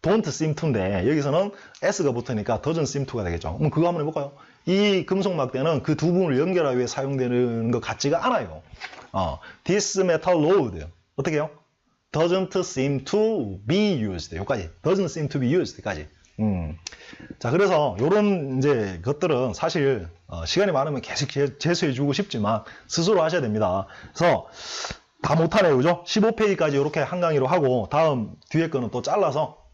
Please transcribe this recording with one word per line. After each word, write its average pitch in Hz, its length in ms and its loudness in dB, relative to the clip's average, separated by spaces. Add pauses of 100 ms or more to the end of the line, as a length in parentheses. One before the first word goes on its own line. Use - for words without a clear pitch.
don't 208 260 2
seem 156 260 -2
to인데 101 560 0
여기서는 156 420 0 (300)
S가 175 300 0
붙으니까 113 500 -2
doesn't 160 220 0
seem 139 240 -4
to가 110 160 -4
되겠죠. 85 340 -4
그럼 151 140 0
그거 165 160 2
한번 170 140 0
해볼까요? 147 320 -6 (320)
이 190 400 2
금속 190 280 0
막대는 135 480 0
그 156 140 0
두 170 180 0
부분을 165 260 2
연결하기 160 380 2
위해 123 100 0
사용되는 123 840 0
것 123 80 0
같지가 143 460 -2
않아요. 117 360 -2 (500)
어, 87 280 -4 (240)
this 196 360 0
metal 180 380 2
load. 143 480 2 (300)
어떻게 151 220 -2
해요? 151 120 -2 (640)
Doesn't 180 480 0
seem 139 460 -2
to 196 600 0
be 185 340 2
used. 92 340 -6
여기까지. 98 340 -4 (140)
Doesn't 190 220 2
seem 151 240 -4
to 139 120 -2
be 123 120 2
used까지. 104 540 -4 (320)
음. 90 380 -2 (600)
자, 117 120 -6
그래서 151 480 2
요런 165 600 2
이제 110 440 0
것들은 131 500 0
사실, 135 540 0 (200)
어, 82 180 -10
시간이 190 260 0
많으면 143 300 0
계속 - 280 -6
재-, 139 280 -2
재수해주고 143 560 0
싶지만 110 500 -2 (240)
스스로 170 360 2
하셔야 160 180 0
됩니다. 107 460 0 (260)
그래서 160 340 2 (720)
다 151 140 2
못하네요. 165 400 4
그죠? 170 300 2
십오 220 300 2
페이지까지 170 420 2
요렇게 151 220 0
한 180 200 -4
강의로 151 280 2
하고 131 420 2
다음 143 460 2 (140)
뒤에 160 200 0
거는 127 220 -2
또 - 100 -4
잘라서 156 560 0 (160)